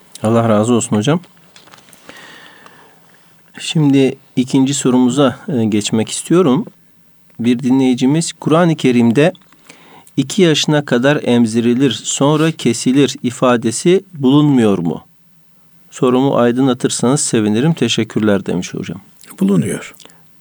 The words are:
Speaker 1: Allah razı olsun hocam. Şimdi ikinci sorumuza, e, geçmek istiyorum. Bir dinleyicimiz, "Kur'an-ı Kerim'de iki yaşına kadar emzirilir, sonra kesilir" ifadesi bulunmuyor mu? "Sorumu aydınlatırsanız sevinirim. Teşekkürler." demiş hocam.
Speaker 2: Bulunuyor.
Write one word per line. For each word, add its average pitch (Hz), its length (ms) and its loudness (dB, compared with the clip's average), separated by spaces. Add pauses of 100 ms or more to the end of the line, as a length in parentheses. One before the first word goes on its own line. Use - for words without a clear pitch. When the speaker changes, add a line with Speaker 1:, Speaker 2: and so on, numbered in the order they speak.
(240)
Speaker 1:
Allah 117 260 0
razı 107 240 2
olsun 110 220 -2
hocam. 143 260 0 (2500)
Şimdi 139 560 2 (200)
ikinci 131 380 0
sorumuza, 127 720 0
e, 123 180 -2
geçmek 107 440 -2
istiyorum. 165 560 0 (760)
Bir 120 200 0
dinleyicimiz, 131 800 0
"Kur'an-ı 160 360 2
Kerim'de 123 580 2 (840)
iki 160 240 -2
yaşına 151 440 2
kadar 135 380 0
emzirilir, 120 680 0
sonra 151 600 0
kesilir" 131 720 0
ifadesi 123 800 0 (100)
bulunmuyor 135 640 2
mu? 85 280 -4 (840)
"Sorumu 127 460 0
aydınlatırsanız 123 840 0
sevinirim. 113 520 0
Teşekkürler." 107 720 -2
demiş 90 280 -6
hocam. - 280 -10 (380)
Speaker 2:
Bulunuyor. 190 560 -2 (460)